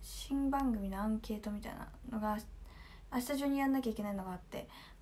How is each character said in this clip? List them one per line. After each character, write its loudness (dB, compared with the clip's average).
新 0
番 4
組 0
の 0
ア 2
ン 4
ケ -2
ー -6
ト -2
み -2
た -6
い -8
な -8
の 0
が、 4
明 4
日 0
中 2
に 4
や 6
ん 6
な 6
き 2
ゃ 4
い -4
け -2
な 0
い 0
の -2
が -4
あ -2
っ -8
て、 -10